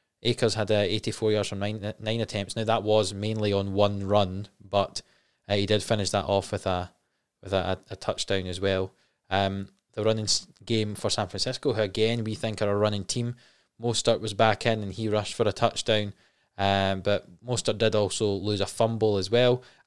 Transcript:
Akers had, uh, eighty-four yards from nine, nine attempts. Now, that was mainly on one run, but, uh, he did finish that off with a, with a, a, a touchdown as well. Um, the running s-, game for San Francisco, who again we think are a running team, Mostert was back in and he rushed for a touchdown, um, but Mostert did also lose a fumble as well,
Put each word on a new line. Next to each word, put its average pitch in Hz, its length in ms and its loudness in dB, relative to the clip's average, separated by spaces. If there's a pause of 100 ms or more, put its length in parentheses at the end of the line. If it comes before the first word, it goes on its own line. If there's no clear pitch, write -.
(220)
Akers 113 320 2
had, 107 160 -2
uh, 107 40 4
eighty-four 107 580 0
yards 104 160 0
from 101 100 -6
nine, 104 400 -4
nine 110 220 -4
attempts. 101 340 -4
Now, 113 100 -2
that 107 200 0
was 107 280 4
mainly 104 400 -2
on 98 200 0
one 101 340 2
run, 98 400 2 (160)
but, - 400 -2 (460)
uh, 101 80 0
he 101 100 2
did 107 160 2
finish 104 280 0
that 92 160 0
off 98 260 0
with 98 140 -4
a, 90 260 -2 (500)
with 95 100 -6
a, 92 260 0 (120)
a, - 40 -10
a - 20 -18
touchdown 95 500 -4
as 90 140 -8
well. 95 320 0 (380)
Um, 98 400 -2 (240)
the 107 100 -4
running 110 200 2
s-, - 220 -2 (180)
game 107 300 -2
for 107 160 -4
San 104 180 -2
Francisco, 123 440 -4
who 107 100 -2
again 110 400 0
we 110 120 -4
think 110 260 -6
are 104 100 0
a 101 60 2
running 104 280 0
team, 120 300 -4 (480)
Mostert 117 380 2
was 104 140 -6
back 110 320 4
in 110 160 2
and 98 100 -6
he 110 160 -4
rushed 104 260 0
for 107 140 2
a 101 40 0
touchdown, 107 600 0 (460)
um, 98 420 2
but 101 260 0 (180)
Mostert 117 340 -2
did 107 160 2
also 107 320 0
lose 101 340 0
a 98 60 0
fumble 110 500 2
as 95 140 -2
well, 123 320 4 (240)